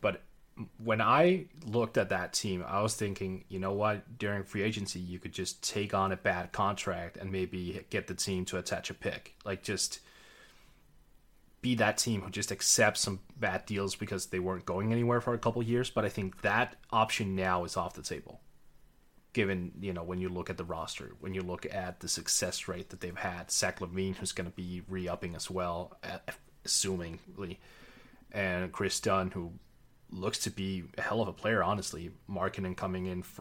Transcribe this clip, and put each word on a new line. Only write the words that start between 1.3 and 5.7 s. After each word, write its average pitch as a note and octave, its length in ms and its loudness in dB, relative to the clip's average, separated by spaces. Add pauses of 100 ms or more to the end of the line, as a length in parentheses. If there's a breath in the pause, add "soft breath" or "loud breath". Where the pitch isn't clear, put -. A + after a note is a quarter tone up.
looked A#2 320 2
at F#2+ 100 4
that F2+ 240 0
team, F#2 340 0
I G2 140 0
was G#2+ 140 4
thinking, F#2+ 560 -4
you F#2+ 80 -4
know F#2+ 160 0
what, G#2 440 0
during G2+ 260 0
free G2+ 180 -2
agency, G#2 360 -2
you F2+ 200 -6
could - 160 -10
just - 280 -4
take G2+ 300 0